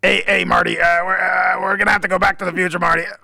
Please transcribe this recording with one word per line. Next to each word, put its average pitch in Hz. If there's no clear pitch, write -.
Hey, 196
hey, 196
Marty, 175
uh, 170
we're, 185
uh, 185
we're 190
gonna 202
have 202
to 202
go 185
back 196
to -
the 180
future, 180
Marty. 165
<laughs> -